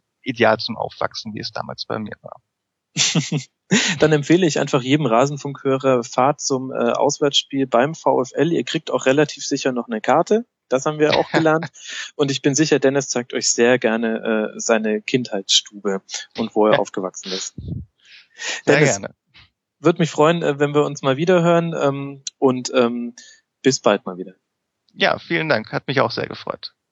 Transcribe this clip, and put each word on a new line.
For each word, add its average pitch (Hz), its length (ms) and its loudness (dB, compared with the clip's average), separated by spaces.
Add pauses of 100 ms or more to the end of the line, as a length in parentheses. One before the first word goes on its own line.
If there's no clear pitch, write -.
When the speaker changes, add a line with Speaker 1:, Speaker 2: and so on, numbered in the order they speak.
(220)
Speaker 1:
ideal 110 360 2
zum - 180 -8
Aufwachsen, - 580 -8
wie 113 60 -10
es - 120 -12
damals - 320 -10
bei 113 160 -8
mir 104 220 -12
war. - 180 -20 (560)
Speaker 2:
<laughs> - 440 -2 (600)
Dann 156 100 4
empfehle 156 380 4
ich - 100 -2
einfach 139 240 0
jedem 143 240 2
Rasenfunkhörer, 135 960 0
fahrt 131 380 0
zum, 131 320 -4
äh, 120 180 0
Auswärtsspiel 139 800 0
beim 139 260 2
V 131 260 0
F 127 140 -4
L. 160 160 2
Ihr - 140 0
kriegt - 260 -6
auch 131 160 -2
relativ 143 400 2
sicher 139 240 -2
noch 120 160 -4
eine 110 140 -4
Karte. 170 440 2 (240)
Das 135 180 0
haben 156 120 -4
wir 151 180 2
auch 156 140 0
gelernt. 160 360 2 (260)
Speaker 1:
<laughs> - 240 -14
Speaker 2:
Und 139 160 0
ich - 100 -6
bin 139 140 2
sicher, 147 240 2
Dennis 135 280 2
zeigt - 240 -6
euch 123 200 -2
sehr 120 260 4
gerne, 113 800 0
äh, - 20 -14
seine 107 440 0
Kindheitsstube 104 1000 -2 (340)
und 113 200 -4
wo 107 100 6
er 107 60 4
Speaker 1:
Ja. 113 80 4
Speaker 2:
aufgewachsen 98 500 -8
ist. - 240 -10
Speaker 1:
Sehr - 1200 -6
Speaker 2:
Dennis, 139 240 4
Speaker 1:
gerne. - 160 -12 (640)
Speaker 2:
würd 165 220 2
mich 160 100 0
freuen, 165 320 2
äh, 147 160 -2
wenn 147 160 0
wir 147 100 4
uns 143 180 -8
mal 135 140 2
wieder 175 280 2
hören, 170 360 2
ähm, 139 420 -2 (160)
und, 127 360 2
ähm, 120 400 0 (480)
bis 131 160 2
bald 104 260 0
mal 90 140 -10
wieder. 92 160 -12 (600)
Speaker 1:
Ja, - 260 0
vielen 160 280 -4
Dank. 110 220 -2
Hat - 160 -8
mich 135 140 -2
auch 113 100 2
sehr - 160 -8
gefreut. - 480 -12 (180)